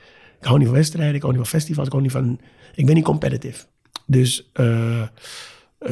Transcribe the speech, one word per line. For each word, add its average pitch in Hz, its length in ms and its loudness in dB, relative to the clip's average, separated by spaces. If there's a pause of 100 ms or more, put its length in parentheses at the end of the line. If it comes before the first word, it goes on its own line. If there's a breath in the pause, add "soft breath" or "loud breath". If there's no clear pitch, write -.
(400 soft breath)
Ik - 60 -14
hou 127 120 4
niet 139 100 4
van 120 80 2
wedstrijden, 151 400 0
ik 143 60 -6
hou 135 160 -2
niet 127 120 -2
van 160 100 0
festivals, 151 260 -4
ik 131 60 -6
hou 135 120 0
niet 131 100 -2
van, 123 260 -2 (360 soft breath)
ik 143 100 2
ben 151 100 6
niet 160 80 4
competitive. 131 600 -4 (420)
Dus, 127 480 0
eh, 117 480 0
eh, 110 60 -8 (840 loud breath)